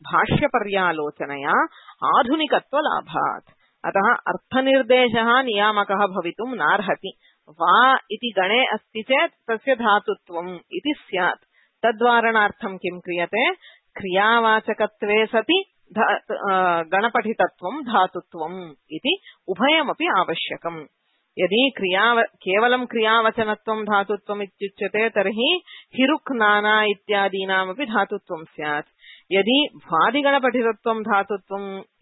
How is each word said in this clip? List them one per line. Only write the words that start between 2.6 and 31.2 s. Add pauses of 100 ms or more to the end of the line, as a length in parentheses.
अतः
अर्थनिर्देशः
नियामकः
भवितुं
नार्हति। (300)
वा (120)
इति
गणे
अस्ति
चेत्
तस्य
धातुत्वम्
इति
स्यात्। (300)
तद्वारणार्थं
किं
क्रियते? (460)
क्रियावाचकत्वे
सति (280)
धा-, (120)
अ,
गणपठितत्वं
धातुत्वम् (180)
इति (300)
उभयमपि
आवश्यकम्। (520)
यदि
क्रियाव-,
केवलं
क्रियावचनत्वं
धातुत्वम्
इत्युच्यते
तर्हि (320)
हिरुक्
नाना
इत्यादीनामपि
धातुत्वं
स्यात्। (460)
यदि
भ्वादिगणपठितत्वं
धातुत्वम् (200)